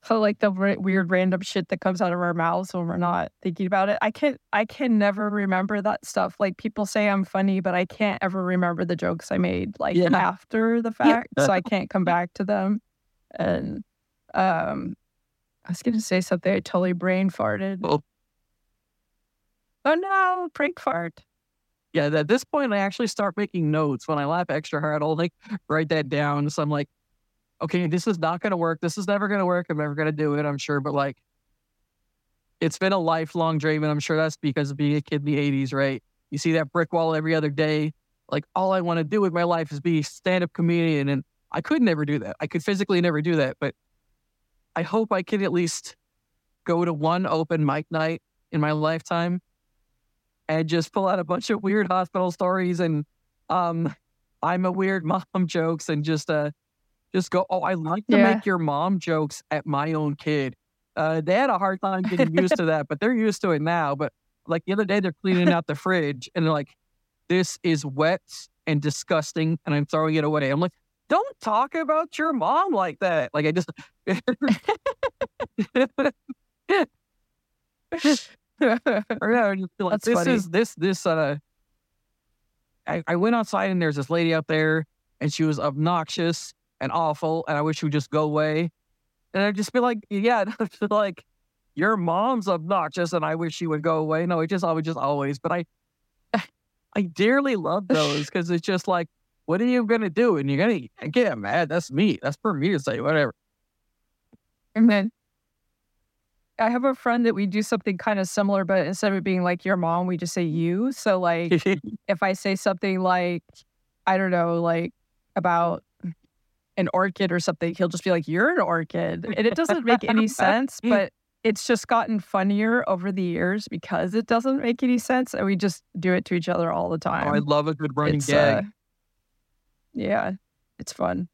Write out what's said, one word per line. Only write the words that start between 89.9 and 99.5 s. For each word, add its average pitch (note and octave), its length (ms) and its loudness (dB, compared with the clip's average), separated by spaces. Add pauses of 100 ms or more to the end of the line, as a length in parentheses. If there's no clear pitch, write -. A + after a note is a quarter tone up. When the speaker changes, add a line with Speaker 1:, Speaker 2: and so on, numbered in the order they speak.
Speaker 2:
"Yeah," G#3 360 2 (240)
<laughs> G#3 220 -4
like, G#3 320 0 (520)
"Your G#3 220 2
mom's F#3+ 500 0
obnoxious, E3+ 680 -2
and D#3 120 0
I D#3 100 0
wish E3 200 -4
she E3+ 120 -4
would D3+ 160 -2
go D#3+ 160 2
away." D#3 260 0
No, E3+ 160 0
it D#3+ 60 -2
just F3+ 180 -2
always, D#3+ 200 0
just D#3+ 140 -4
always. C#3 400 -2
But D#3 140 -4
I, F3 120 -2 (680)
<laughs> G#3+ 100 0 (520)
I G#3 80 0
dearly A#3 540 2
love F3 340 -2
those D3 380 0
Speaker 1:
<laughs> - 0 -
Speaker 2:
'cause E3+ 220 -4
it's E3+ 140 0
just F#3 220 -2
like, F3 200 0 (400)
"What F3+ 140 2